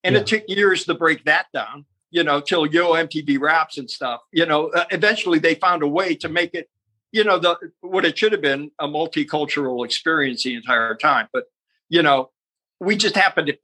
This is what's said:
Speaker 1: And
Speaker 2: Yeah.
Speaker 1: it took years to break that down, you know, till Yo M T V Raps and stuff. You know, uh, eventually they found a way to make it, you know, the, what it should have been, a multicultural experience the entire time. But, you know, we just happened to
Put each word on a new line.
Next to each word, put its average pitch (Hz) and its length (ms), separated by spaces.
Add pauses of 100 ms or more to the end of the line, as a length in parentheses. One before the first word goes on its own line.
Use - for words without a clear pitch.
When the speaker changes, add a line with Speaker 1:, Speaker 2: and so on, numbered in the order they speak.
Speaker 1:
And 185 100
Speaker 2:
Yeah. 202 60
Speaker 1:
it 202 80
took 214 180
years 190 380
to 170 100
break 160 300
that 165 280
down, 127 320 (280)
you 170 100
know, 147 180
till 160 240
Yo 170 280
M 165 160
T 156 140
V 139 160
Raps 156 380
and 131 140
stuff. 123 300 (100)
You 165 160
know, 156 220
uh, 165 240
eventually 185 480
they 165 160
found 175 260
a 147 60
way 170 260
to - 140
make 170 260
it, 170 160 (400)
you 214 140
know, 190 160
the, 175 160 (240)
what 185 240
it 160 120
should 214 140
have 202 120
been, 143 360
a 147 80
multicultural 147 1000
experience 139 600
the 127 100
entire 113 400
time. 123 380
But, 127 140 (420)
you 170 140
know, 139 280 (480)
we 196 180
just 202 200
happened 190 320
to 143 160